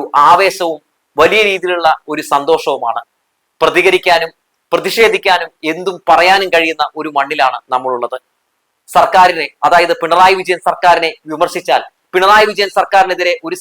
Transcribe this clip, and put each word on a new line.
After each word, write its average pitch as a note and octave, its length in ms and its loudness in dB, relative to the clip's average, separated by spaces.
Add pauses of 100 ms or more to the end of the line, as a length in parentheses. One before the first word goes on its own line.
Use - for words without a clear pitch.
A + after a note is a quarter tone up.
(280)
ആവേശവും F3 520 2 (400)
വലിയ F3+ 200 4 (100)
രീതിയിലുള്ള F3+ 380 -2 (240)
ഒരു D3+ 100 -6 (100)
സന്തോഷവുമാണ്. C#3 720 -2 (600)
പ്രതികരിക്കാനും E3+ 680 2 (420)
പ്രതിഷേധിക്കാനും F#3 800 0 (220)
എന്തും F3+ 240 -6 (120)
പറയാനും F#3 460 4
കഴിയുന്ന D#3+ 300 0 (140)
ഒരു D3+ 180 -8
മണ്ണിലാണ് C#3 420 -2 (160)
നമ്മളുള്ളത്. B2+ 440 -4 (760)
സർക്കാരിനെ, F3 520 2 (200)
അതായത് E3+ 360 2
പിണറായി F3 380 2
വിജയൻ F3+ 280 -4
സർക്കാരിനെ E3 420 0 (220)
വിമർശിച്ചാൽ, D#3 500 -2 (320)
പിണറായി G#3 360 4
വിജയൻ G3 280 -4
സർക്കാരിനെതിരെ F3+ 540 0 (140)
ഒരു E3+ 140 -8